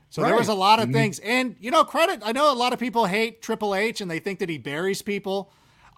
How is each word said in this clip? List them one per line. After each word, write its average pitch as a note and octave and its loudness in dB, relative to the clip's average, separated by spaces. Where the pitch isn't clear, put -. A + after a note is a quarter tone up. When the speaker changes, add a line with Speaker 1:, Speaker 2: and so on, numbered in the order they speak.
Speaker 1:
So - -8
there A3 2
Speaker 2:
Right. A3 4
Speaker 1:
was G#3+ 0
a G#3+ 0
lot G3+ 4
of A3+ 0
Speaker 3:
Mm-hmm. C3 -2
Speaker 1:
things. A3 2
And, B3 -2
you A3 -6
know, D#4+ 6
credit, D#4+ 0
I G#3+ -2
know C#4+ 4
a - -2
lot B3 0
of A#3+ -4
people A#3 0
hate A3 -2
Triple G#3+ -4
H A3 -2
and F#3 -6
they D#3+ -4
think F#3+ -6
that F#3+ -4
he D#3+ -6
buries D3+ -4
people. G3 -4